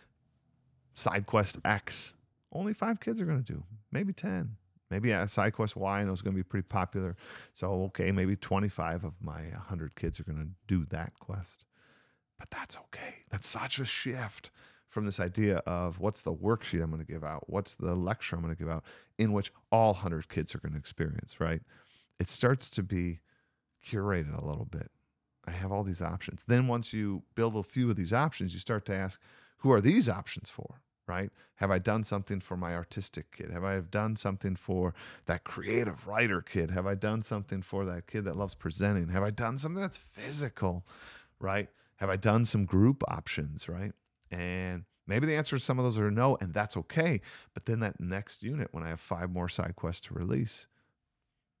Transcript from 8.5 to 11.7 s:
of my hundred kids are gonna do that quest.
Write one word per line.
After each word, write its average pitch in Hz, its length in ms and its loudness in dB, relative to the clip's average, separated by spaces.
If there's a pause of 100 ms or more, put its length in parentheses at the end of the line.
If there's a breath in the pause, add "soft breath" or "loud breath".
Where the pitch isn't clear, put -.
of 82 180 -8
my 78 280 -8
hundred 80 440 -6
kids - 240 -4
are 80 60 -10
gonna 78 240 -4 (180)
do 90 200 2
that 82 340 -6
quest. - 420 -10 (800 soft breath)